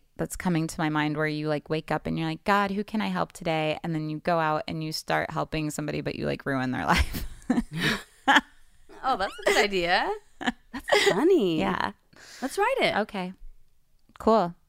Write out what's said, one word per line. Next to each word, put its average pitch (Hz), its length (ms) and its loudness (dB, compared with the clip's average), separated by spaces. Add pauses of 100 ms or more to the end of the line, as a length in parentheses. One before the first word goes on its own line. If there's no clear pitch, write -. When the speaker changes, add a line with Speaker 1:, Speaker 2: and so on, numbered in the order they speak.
(180)
Speaker 1:
that's - 180 -6
coming 165 320 0
to - 120 -8
my 156 100 0
mind 151 280 0
where 156 100 0
you, 151 200 -2
like, 151 220 -2
wake - 220 -4
up 156 160 -2
and 160 100 -2
you're 160 100 -2
like, 160 180 -6
"God, 202 260 2
who 202 120 -4
can - 160 -4
I 196 100 -2
help 180 220 -2
today?" 156 520 -2
And 170 100 -4
then 156 160 -4
you 151 120 -6
go 170 180 0
out 156 280 0
and 160 160 -6
you 156 80 -6
start - 380 -2
helping 156 400 -4
somebody, 151 320 -6
but 147 140 -6
you, - 100 -6
like, 139 220 -4
ruin 131 240 -2
their 85 140 -4
<laughs> - 20 2
life. - 400 2 (200)
<laughs> 240 140 2 (1400)
Speaker 2:
Oh, 262 120 0
that's 196 200 -4
a 392 140 -12
good 370 140 4
idea. 196 440 2 (300)
That's - 720 0
funny. 233 500 4
Speaker 1:
Yeah. 190 320 0 (500)
Speaker 2:
Let's 269 160 -4
write 453 220 2
it. 214 160 2
Speaker 1:
Okay. 190 380 -2 (840)
Cool. 196 380 4 (140)